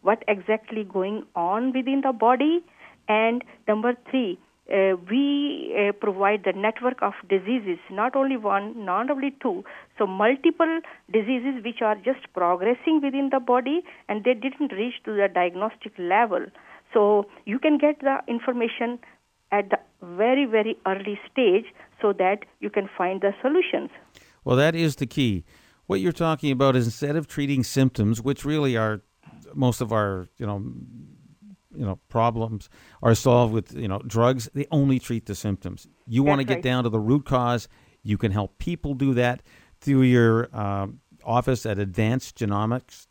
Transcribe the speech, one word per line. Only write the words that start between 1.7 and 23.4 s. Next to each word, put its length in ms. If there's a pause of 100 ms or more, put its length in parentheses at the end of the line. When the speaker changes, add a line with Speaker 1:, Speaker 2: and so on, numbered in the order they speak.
Speaker 1:
within 320
the 80
body. 520 (440)
And 360 (240)
number 260 (160)
three, 280 (340)
uh, 240 (120)
we, 720
uh, 140
provide 520
the 80
network 480
of 140 (140)
diseases, 500 (120)
not 260
only 200
one, 480
not 240
only 320
two, 240 (340)
so 80
multiple 760 (320)
diseases 520
which 160
are 160
just 360
progressing 680
within 300
the 100
body 440 (240)
and 160
they 100
didn't 380
reach 220 (100)
to 100
the 180
diagnostic 640
level. 480 (480)
So 340 (180)
you 160
can 180
get 220
the 260
information 720 (520)
at 200
the 80 (240)
very, 420
very 320 (100)
early 320 (140)
stage 320 (360)
so 120
that 320 (160)
you 100
can 260
find 240
the 200